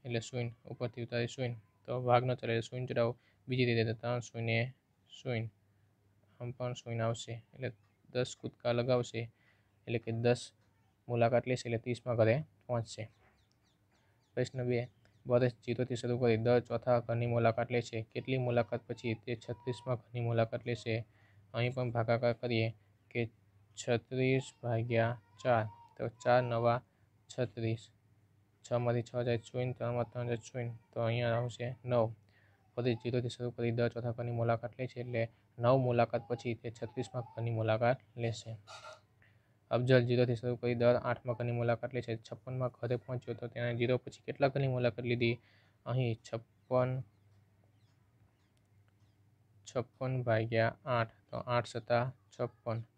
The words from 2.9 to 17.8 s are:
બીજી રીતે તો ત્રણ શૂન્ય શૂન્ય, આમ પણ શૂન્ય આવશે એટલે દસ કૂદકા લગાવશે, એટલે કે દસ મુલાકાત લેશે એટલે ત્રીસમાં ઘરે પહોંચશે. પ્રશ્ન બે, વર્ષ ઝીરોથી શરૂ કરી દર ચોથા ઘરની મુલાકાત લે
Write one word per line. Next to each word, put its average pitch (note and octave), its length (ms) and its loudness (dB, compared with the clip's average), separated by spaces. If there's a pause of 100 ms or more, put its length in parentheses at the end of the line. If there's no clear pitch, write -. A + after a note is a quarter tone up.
બીજી B2+ 220 4
રીતે A2+ 200 4
તો A2+ 120 -2
ત્રણ A#2+ 280 -4
શૂન્ય A2+ 300 0 (580)
શૂન્ય, A2+ 320 -4 (920)
આમ A#2+ 180 -8
પણ B2 240 -6
શૂન્ય A#2 240 -4
આવશે A2+ 280 -4 (200)
એટલે B2+ 160 -8 (440)
દસ B2 160 0 (100)
કૂદકા - 400 -4
લગાવશે, A#2+ 420 0 (680)
એટલે A#2 180 -2
કે A2+ 60 -4 (140)
દસ A#2+ 160 4 (680)
મુલાકાત A#2 420 2
લેશે B2+ 180 -2
એટલે A#2 160 -2
ત્રીસમાં A#2+ 360 -4
ઘરે A2+ 160 8 (300)
પહોંચશે. A2+ 380 -4 (1300)
પ્રશ્ન B2+ 260 -2 (100)
બે, A#2+ 100 0 (460)
વર્ષ B2 380 4
ઝીરોથી A#2+ 380 -2
શરૂ A#2+ 200 0
કરી A2+ 240 6
દર A#2+ 220 6
ચોથા A#2+ 380 2
ઘરની A#2+ 280 0
મુલાકાત A#2 400 2
લે B2 80 2